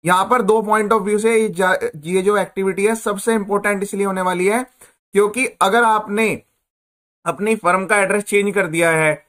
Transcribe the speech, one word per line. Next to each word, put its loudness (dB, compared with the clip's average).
यहाँ 2
पर 2
दो 2
point 0
of 2
view 0
से 2
ये 2
जा-, 0
ये -2
जो 2
एक्टिविटी -2
है 2
सबसे -4
इंपॉर्टेंट -2
इसलिए -4
होने -4
वाली 0
है 0
क्योंकि 2
अगर 4
आपने 0
अपनी -2
फर्म 0
का 0
एड्रेस 0
चेंज 0
कर 0
दिया 0
है 0